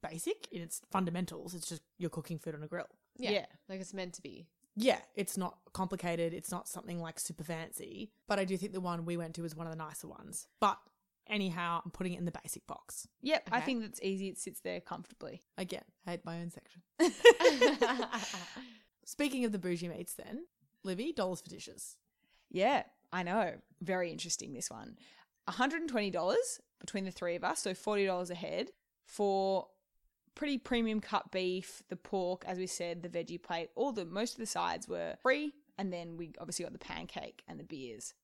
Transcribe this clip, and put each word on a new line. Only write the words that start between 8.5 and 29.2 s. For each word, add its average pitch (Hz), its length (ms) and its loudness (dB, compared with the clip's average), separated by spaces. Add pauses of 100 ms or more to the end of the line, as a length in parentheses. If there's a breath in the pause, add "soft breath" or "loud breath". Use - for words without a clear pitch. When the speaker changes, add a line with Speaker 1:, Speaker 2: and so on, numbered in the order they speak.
Speaker 1:
think 185 160 -4
the 185 80 -2
one 175 240 -2
we 170 120 0
went 165 180 -4
to 170 60 -6
was 160 140 -4
one 165 120 -8
of 165 40 -6
the 160 120 -6
nicer 151 240 -10
ones. - 400 -10 (120)
But 202 180 6 (500)
anyhow, 175 560 0
I'm 170 80 -8
putting 185 220 -2
it 175 60 -6
in 180 60 -2
the 170 60 0 (120)
basic - 240 -10
box. - 400 -10 (140)
Speaker 3:
Yep, 285 300 2
I 226 60 4
Speaker 2:
Okay. 247 80 0
Speaker 3:
think 247 160 0
that's 214 220 -10
easy. 196 260 0
It - 80 -10
sits - 220 -8
there 180 220 -4
comfortably. - 600 -10 (160)
Speaker 1:
Again, 185 260 -6 (220)
I 175 60 -6
hate 175 140 -6
my 170 160 -6
own 170 100 -6
section. - 300 -20 (180)
Speaker 3:
<laughs> - 0 -
Speaker 2:
<laughs> 269 1080 8 (1000 loud breath)
Speaker 1:
Speaking 269 400 0
of 220 60 2
the 208 80 0
bougie 175 280 -2
meats 170 260 -6
then, 302 320 -10 (380)
Libby, 196 300 -2
dollars 185 280 0
for - 80 -16
dishes. - 460 -12 (560 soft breath)
Speaker 3:
Yeah, 220 320 4 (280)
I 180 120 -2
know. 180 300 2 (280)
Very 180 300 0
interesting, 160 420 -4
this - 160 -6
one. 113 280 -12 (500 loud breath)
a - 60 -4
hundred 285 280 2
and 330 80 -2
twenty 208 220 2
dollars 190 480 2 (200)
between 190 260 -4
the 185 60 -4
three 175 240 0
of 175 80 -2
us, 180 180 2
so 190 120 0
forty 202 320 2
dollars 180 240 2
a 175 60 -4
head 180 360 -2 (340)
for 190 640 2 (680)